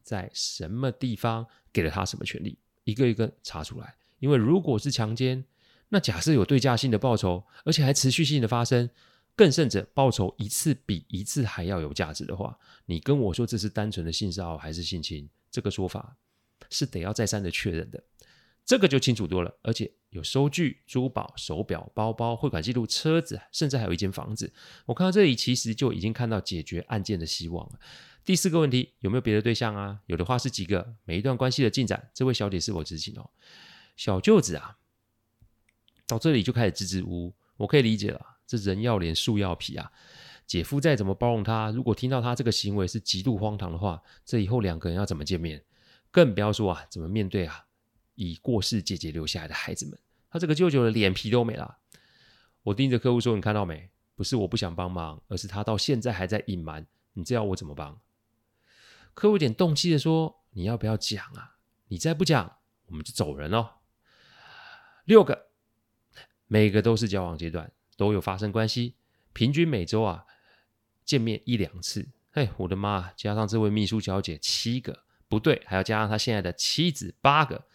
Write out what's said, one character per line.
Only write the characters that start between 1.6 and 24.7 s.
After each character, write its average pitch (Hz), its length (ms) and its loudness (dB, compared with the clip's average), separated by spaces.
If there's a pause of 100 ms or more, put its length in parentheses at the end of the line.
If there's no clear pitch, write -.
给 104 80 2
了 78 80 0
他 95 160 -2
什 - 120 -6
么 - 60 -10
权 - 200 -8
利， - 140 -8 (260)
一 107 100 -2
个 127 140 2
一 117 60 4
个 110 280 -2
查 - 220 -10
出 - 160 -12
来。 - 160 -18 (240)
因 131 100 0
为 143 80 6
如 147 240 4
果 135 160 2
是 135 140 -4
强 113 240 -2
奸， 131 280 -2 (440)
那 202 120 2
假 - 200 0
设 165 140 2
有 113 100 6
对 135 160 4
价 123 160 4
性 127 160 0
的 104 80 4
报 123 160 2
酬， 92 300 0 (180)
而 156 80 0
且 156 100 2
还 139 120 6
持 131 180 2
续 156 140 2
性 143 160 2
的 110 60 2
发 120 180 0
生， 120 240 2 (480)
更 190 120 10
甚 135 200 4
者 98 240 -2
报 135 180 4
酬 - 260 -2
一 104 120 -4
次 - 260 0 (100)
比 92 220 -4
一 92 160 -8
次 127 220 -2
还 98 180 -6
要 90 160 -2
有 73 140 -6
价 78 180 -4
值 - 140 -10
的 - 100 -8
话， 95 240 -8 (260)
你 82 140 -4
跟 143 180 2
我 101 160 0
说 120 120 -2
这 110 120 -2
是 98 120 -4
单 107 200 -4
纯 87 160 -6
的 82 60 -4
性 98 180 -2
骚 85 200 -6
扰 80 80 -8
还 78 160 -10
是 87 100 -6
性 82 180 -6
侵， 73 280 -10 (200)
这 - 120 -6
个 101 100 -2
说 92 160 -2
法 - 300 -12 (520)
是 - 160 -4
得 92 140 -6
要 95 140 -4
再 113 120 -2
三 101 160 -2
的 90 80 -4
确 95 220 -2
认 80 180 -4
的。 - 140 -16 (640)
这 262 140 6
个 196 80 8
就 135 100 4
清 123 160 4
楚 101 140 -2
多 90 140 0
了， - 200 -6
而 113 100 -2
且 - 200 -6 (180)
有 82 140 -10
收 139 260 2
据、 156 380 0
珠 127 200 0
宝、 - 300 -6
手 78 240 -6
表、 87 320 -6
包 110 180 -2
包、 117 240 -2
汇 143 140 -2
款 80 140 -2
记 117 100 -2
录、 117 140 0
车 160 340 2
子， - 180 -8 (120)
甚 151 180 0
至 131 80 0
还 113 60 0
有 90 100 -2
一 90 40 0
间 98 140 -2
房 - 240 -8
子。 - 160 -8 (340)